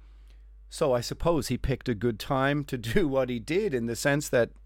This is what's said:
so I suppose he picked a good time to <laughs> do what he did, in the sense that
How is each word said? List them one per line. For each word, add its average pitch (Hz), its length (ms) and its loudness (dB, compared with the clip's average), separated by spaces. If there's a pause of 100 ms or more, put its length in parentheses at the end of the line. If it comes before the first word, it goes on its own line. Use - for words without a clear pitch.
(680)
so 143 260 0
I 120 80 2
suppose 151 460 0
he 120 120 -2
picked - 280 -2
a 127 60 0
good 110 240 0
time 139 480 0
to 135 120 -6
<laughs> 113 180 -6
do 196 120 4
what 131 220 2
he 123 80 -2
did, 160 380 -2
in 117 100 0
the 117 100 -2
sense 147 340 0
that 117 200 4 (160)